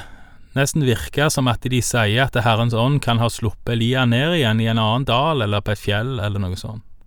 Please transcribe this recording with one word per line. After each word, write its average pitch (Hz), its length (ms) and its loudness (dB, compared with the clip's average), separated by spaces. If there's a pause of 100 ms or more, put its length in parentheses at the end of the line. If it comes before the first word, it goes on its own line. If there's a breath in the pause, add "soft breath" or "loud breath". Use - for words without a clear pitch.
(560 loud breath)
nesten 139 320 2
virke 143 400 0
som 131 240 2
at - 80 -4
de 123 240 0
sier 113 400 2
at 123 160 0
Herrens 117 320 2
ånd 127 320 2
kan 117 160 2
ha 117 80 2
sluppet - 480 -4
Elia 123 320 2
ned 147 300 2
igjen 113 260 2
i 113 80 0
en 113 80 0
annen 113 240 0
dal 127 400 0
eller 101 160 0
på 107 160 -4
et - 80 -14
fjell 110 400 -2
eller 101 160 -4
noe 92 160 -4
sånt. 110 300 -12 (200)